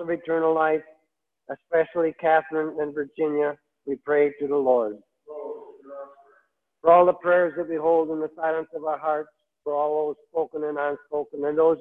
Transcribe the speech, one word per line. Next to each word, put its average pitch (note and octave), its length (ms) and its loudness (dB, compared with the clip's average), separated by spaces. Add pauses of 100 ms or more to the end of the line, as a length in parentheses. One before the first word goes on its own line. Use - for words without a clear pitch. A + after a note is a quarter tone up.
of E3 100 -6
eternal E3 440 0
life, D#3 280 0 (680)
especially D#3+ 680 -2
Catherine D#3+ 600 0
and D3 140 -6
Virginia, D3 640 -2 (300)
we C#3 100 -4
pray D3 420 2
to C#3+ 80 -4
the C#3+ 100 -2
Lord. A#2+ 420 2 (1800)
For E3 100 4
all F3+ 160 8
the F3 60 4
prayers F3 440 2
that E3+ 120 -6
we E3 80 -4
hold D#3+ 340 2
in D#3 100 -4
the D#3 160 -4
silence D#3+ 380 -2
of D3+ 100 -10
our D3+ 140 -4
hearts, D3+ 320 -4 (340)
for D3 100 -4
all D3+ 340 -2
those C#3+ 80 -8 (120)
spoken D#3 360 -6
and D3 140 -4
unspoken, C#3+ 680 -6
and D3+ 120 -2
those D#3+ 240 4